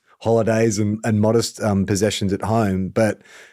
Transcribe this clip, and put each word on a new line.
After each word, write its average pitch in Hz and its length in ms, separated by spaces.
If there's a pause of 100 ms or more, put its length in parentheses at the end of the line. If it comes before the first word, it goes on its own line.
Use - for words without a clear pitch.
(220)
holidays 110 560
and, 104 260
and 110 160
modest, 110 400
um, 101 240
possessions 101 480
at 98 80
home. 95 480
But 107 320 (320)